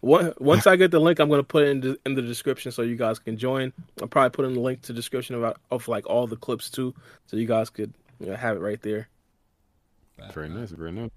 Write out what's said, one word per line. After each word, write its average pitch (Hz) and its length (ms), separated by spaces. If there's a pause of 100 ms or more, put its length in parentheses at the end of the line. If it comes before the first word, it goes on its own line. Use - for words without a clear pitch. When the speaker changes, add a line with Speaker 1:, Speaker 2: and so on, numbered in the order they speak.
Speaker 1:
One, 160 360
once 139 300
I 190 80
get 180 160
the 165 80
link, 165 200
I'm 151 80
gonna 147 140
put 147 220
it 143 60
in 139 120
the, 131 240
in 135 80
the 131 80
description 123 500
so 117 120
you 120 120
guys 113 220
can 110 180
join. 131 380 (260)
I'll - 80
probably 131 220
put 135 160
in 131 80
the 123 60
link 131 240
to 127 100
description 117 500
of, 113 120 (160)
of, 123 160
like, 110 200
all 120 200
the 113 100
clips - 320
too, 127 240 (320)
so - 100
you 113 120
guys 113 240
could, - 220 (260)
you - 80
know, 107 80
have 113 220
it - 20
right 104 240
there. 107 260 (1080)
Speaker 2:
Bet, 98 180
Speaker 3:
Very 78 140
Speaker 2:
bet. 87 80
Speaker 3:
nice, 113 120
very 82 220
nice. 113 260